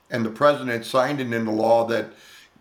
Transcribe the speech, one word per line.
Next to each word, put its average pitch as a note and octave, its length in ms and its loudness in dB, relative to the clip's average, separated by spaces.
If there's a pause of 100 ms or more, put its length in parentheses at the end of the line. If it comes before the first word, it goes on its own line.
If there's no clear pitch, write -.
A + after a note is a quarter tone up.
(120)
and A#2 140 -2
the A2 60 -4
president B2+ 540 0
signed C3+ 360 0
it B2 100 -6
into A2+ 200 -2
law, A2+ 340 2
that A2+ 220 -2 (540)